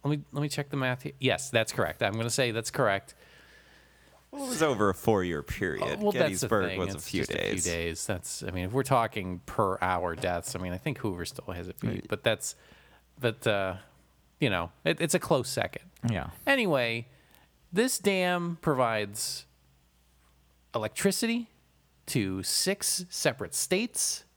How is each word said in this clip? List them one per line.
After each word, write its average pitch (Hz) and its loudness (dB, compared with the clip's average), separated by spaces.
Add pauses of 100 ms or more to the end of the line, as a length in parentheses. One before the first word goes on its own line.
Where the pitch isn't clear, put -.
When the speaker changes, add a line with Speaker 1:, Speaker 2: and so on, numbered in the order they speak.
Speaker 1:
let 143 0
me, 147 0 (100)
let 143 -2
me 151 -2
check 143 -4
the 147 -4
math 127 0
here. 143 -8
Yes, 123 2
that's 113 2
correct. 85 0
I'm 101 2
gonna 113 0
say 123 2
that's 113 -2
correct. 101 2 (1160)
Speaker 2:
Well, 277 -8
it - -6
was 165 0
over 104 4
a 95 0
four-year 90 2
period. - -2 (160)
Speaker 1:
Oh, 214 -2
well, 208 2
that's 98 2
the 127 -2
Speaker 2:
Gettysburg 98 2
Speaker 1:
thing. 95 -2
Speaker 2:
was 95 -2
a - -8
Speaker 1:
It's - -12
Speaker 2:
few 87 -2
Speaker 1:
just - -4
a - -2
few - -2 (100)
Speaker 2:
days. 87 -2
Speaker 1:
days. 85 -2
That's, - -6
I - -6
mean, 92 -4
if 98 -6
we're 135 0
talking 110 0
per 95 0
hour 90 0
deaths, 87 -2
I 92 -4
mean, 90 -4
I 92 -4
think 147 -4
Hoover 90 -4
still - -8
has 87 -8
it - -12
beat. - -2
Speaker 2:
Right. - -6
Speaker 1:
But 107 -4
that's, - 0 (640)
but, 120 -2
uh, 98 2 (640)
you 127 2
know, 87 0 (140)
it, 160 2
it's 170 2
a 180 4
close 131 2
second. - -4 (260)
Speaker 2:
Yeah. 95 -2 (180)
Speaker 1:
Anyway, 139 2 (680)
this 233 2
dam 180 2
provides 113 0 (1300)
electricity 208 0 (580)
to 95 0
six - 0
separate - -2
states. - 0 (120)